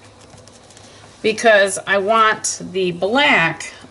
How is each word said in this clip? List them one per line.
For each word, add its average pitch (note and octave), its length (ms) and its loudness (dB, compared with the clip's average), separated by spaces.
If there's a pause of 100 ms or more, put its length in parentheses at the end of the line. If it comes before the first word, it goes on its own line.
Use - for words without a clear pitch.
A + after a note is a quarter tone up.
(1200)
because G#3 640 2
I G3 140 0
want A3 600 0
the F3+ 300 -4
black F#3+ 840 -2 (200)